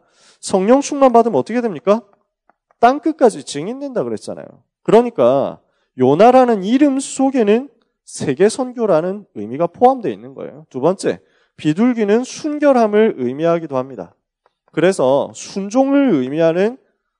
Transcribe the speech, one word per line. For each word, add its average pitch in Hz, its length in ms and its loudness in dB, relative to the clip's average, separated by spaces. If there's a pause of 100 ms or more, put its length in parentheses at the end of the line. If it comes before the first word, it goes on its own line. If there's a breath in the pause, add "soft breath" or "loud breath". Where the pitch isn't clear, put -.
(400 soft breath)
성령 214 420 0
충만 269 300 2
받으면 226 280 2
어떻게 214 220 -4
됩니까? 208 400 -2 (800)
땅끝까지 254 640 0
증인된다 233 580 -8
그랬잖아요. 104 420 -10 (380)
그러니까 139 760 2 (380)
요나라는 214 680 4
이름 269 360 2
속에는 262 680 0 (360)
세계 165 440 -2
선교라는 208 840 -4
의미가 123 340 -6
포함되어 247 440 2
있는 117 240 -14
거예요. 135 340 -16
두 131 100 -10
번째, 147 400 -2 (360)
비둘기는 220 680 0
순결함을 247 920 0
의미하기도 151 580 -2
합니다. 127 380 -8 (580)
그래서 139 600 0
순종을 269 800 -2
의미하는, 165 640 0 (420)